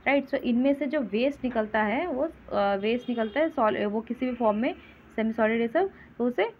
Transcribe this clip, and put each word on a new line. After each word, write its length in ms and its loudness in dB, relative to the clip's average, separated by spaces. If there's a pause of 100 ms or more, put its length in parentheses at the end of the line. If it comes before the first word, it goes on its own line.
राइट? 180 4
So 100 -6
इनमें 400 2
से 120 -2
जो 140 0
waste 440 -2
निकलता 380 0
है 240 0
वो, 160 -2
अ, 540 -2
waste 320 -2
निकलता 320 -2
है 80 2
सॉल-, 360 0
वो 160 -2
किसी 260 -4
भी 80 -2
form 240 2
में 160 0 (420)
सेमी 160 0
सॉलिड 280 2
ये 80 0
सब, 220 0 (280)
तो 60 0
उसे 360 0